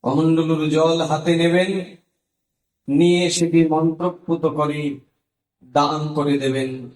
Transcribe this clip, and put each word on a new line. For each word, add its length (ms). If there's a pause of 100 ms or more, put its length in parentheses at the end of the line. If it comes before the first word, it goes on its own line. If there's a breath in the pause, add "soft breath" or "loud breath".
কমণ্ডলুর 640
জল 280 (120)
হাতে 260
নেবেন, 360 (1160)
নিয়ে 420
সেটি 380
মন্ত্রপুত 760 (120)
করে 260 (920)
দান 240 (140)
করে 240
দেবেন 340 (240)